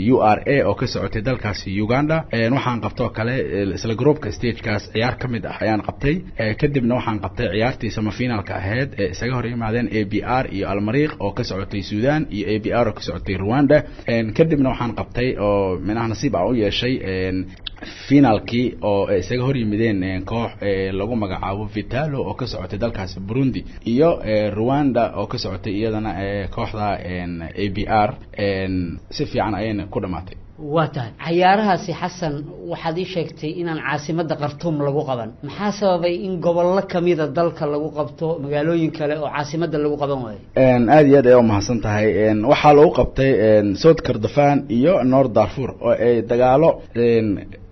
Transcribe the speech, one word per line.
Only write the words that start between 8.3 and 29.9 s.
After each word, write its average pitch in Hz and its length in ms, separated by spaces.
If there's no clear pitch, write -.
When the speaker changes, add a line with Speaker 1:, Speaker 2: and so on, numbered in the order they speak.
Speaker 1:
ahayd 98 440
ee 98 120
isaga 117 240
hor 117 100
yimaadeen 117 420
A 107 180
B 104 80
R - 100
iyo 95 180
Al 98 120
Mariiq 135 380
oo 101 120
ka 123 120
socotay 98 380
Suudaan 123 480
iyo 101 200
A 107 100
B 104 140
R 117 140
oo 107 60
ka - 80
socotay 92 360
Rwanda. 139 460
Een, 113 260
kadibna 151 360
waxaan 117 260
qabtay 113 440
oo 98 400
minaha 110 280
nasiib 113 280
aan 113 160
u 127 60
yeeshay, 117 460
een, 92 440
finalkii 120 760
oo 101 260
ay 98 120
isaga 120 240
hor 143 140
yimideen, 107 460
een, 92 220
koox, 113 260
ee, 95 300
lagu 101 240
magacaabo 98 580
Vitalo 120 500
oo 92 100
ka - 140
socotay 98 320
dalkaasi 101 400
Burundi 110 440
iyo, 139 380
ee, 107 280
Rwanda 120 640
oo 104 120
ka 127 100
socotay 98 360
iyadana, 107 460
ee, 98 280
kooxda, 101 560
een, 87 380
A 101 340
B - 20
R. 107 280
Een, 95 600
si - 160
fiican 101 300
ayayna 104 340
ku 117 120